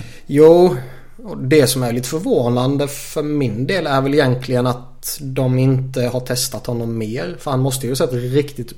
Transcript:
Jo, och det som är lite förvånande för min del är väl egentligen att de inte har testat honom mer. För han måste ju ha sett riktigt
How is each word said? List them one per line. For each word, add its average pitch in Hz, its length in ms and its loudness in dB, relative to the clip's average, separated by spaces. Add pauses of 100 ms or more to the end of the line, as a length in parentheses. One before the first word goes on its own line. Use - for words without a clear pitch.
(260)
Jo, 160 500 8 (480)
och 175 140 -10
det 135 300 4
som 131 160 -2
är 117 100 -2
lite 123 160 -4
förvånande 143 760 0
för - 360 -8
min 135 440 -2
del 175 200 -2
är 135 140 2
väl 139 120 0
egentligen 127 540 2
att - 540 -6
de 131 380 0
inte 131 480 2
har 120 120 -4
testat 123 480 -4
honom 117 300 -4
mer. 127 420 -6
För 147 120 -6
han 131 80 0
måste 131 260 -2
ju 117 60 -2
ha 135 40 -2
sett 135 180 0
riktigt 123 640 -2